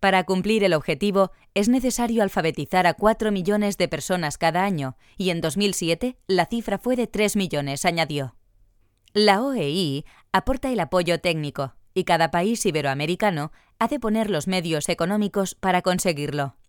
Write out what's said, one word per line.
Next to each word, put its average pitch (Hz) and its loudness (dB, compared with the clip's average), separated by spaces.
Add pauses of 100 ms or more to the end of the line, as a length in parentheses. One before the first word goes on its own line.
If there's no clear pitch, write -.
Para 190 2
cumplir 196 0
el 185 4
objetivo, 185 0 (240)
es 202 2
necesario 233 2
alfabetizar 180 0
a 170 4
cuatro 214 2
millones 202 0
de 175 2
personas 160 -4
cada 170 0
año, 151 -4 (200)
y 185 0
en 165 -2
dos 160 -2
mil 202 2
siete 175 -2
la 180 2
cifra 220 -4
fue 247 0
de 233 -2
tres 202 0
millones, 143 -2
añadió. 143 -2 (760)
La 202 6
O 269 -2
E 185 -2
I 151 -2 (260)
aporta 254 0
el 226 0
apoyo 170 0
técnico, 151 -4 (200)
y 185 0
cada 165 2
país 196 0
iberoamericano 151 -2 (280)
ha 226 0
de 294 -2
poner 214 0
los 170 -2
medios 170 -2
económicos 196 -2
para 185 0
conseguirlo. 147 -2 (140)